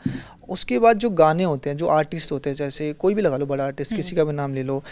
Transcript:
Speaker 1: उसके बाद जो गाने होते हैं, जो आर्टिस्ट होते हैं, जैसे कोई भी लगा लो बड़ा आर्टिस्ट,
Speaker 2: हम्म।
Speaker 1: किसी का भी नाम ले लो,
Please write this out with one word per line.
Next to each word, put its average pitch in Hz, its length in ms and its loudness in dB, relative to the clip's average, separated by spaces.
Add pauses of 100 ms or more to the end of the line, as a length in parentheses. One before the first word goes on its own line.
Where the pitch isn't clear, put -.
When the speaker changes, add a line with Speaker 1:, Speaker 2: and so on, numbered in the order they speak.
(480)
Speaker 1:
उसके 240 300 -2
बाद 226 200 6
जो 226 120 0
गाने 165 340 4
होते 143 260 -2
हैं, 143 60 -4
जो 170 100 -2
आर्टिस्ट 156 460 0
होते 143 180 -4
हैं, 135 60 -4
जैसे 147 360 -4
कोई 185 220 0
भी 208 80 0
लगा 147 140 2
लो 143 100 -2
बड़ा 139 180 -2
आर्टिस्ट, 139 280 -6
Speaker 2:
हम्म। 196 100 -4
Speaker 1:
किसी 170 140 -6
का 160 80 4
भी 151 80 -2
नाम 143 220 -4
ले 135 80 -2
लो, 135 300 -4